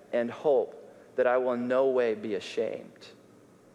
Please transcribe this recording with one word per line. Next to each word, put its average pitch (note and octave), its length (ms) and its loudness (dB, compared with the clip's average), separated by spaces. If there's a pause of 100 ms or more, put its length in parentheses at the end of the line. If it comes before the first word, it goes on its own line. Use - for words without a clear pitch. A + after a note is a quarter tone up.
(120)
and A#2+ 180 0
hope C3 460 0 (400)
that B2+ 100 2
I B2 120 4
will B2+ 160 0
in A#2+ 140 -4
no C3 200 2
way B2+ 240 2
be G#2 220 -6
ashamed." - 720 -8 (680)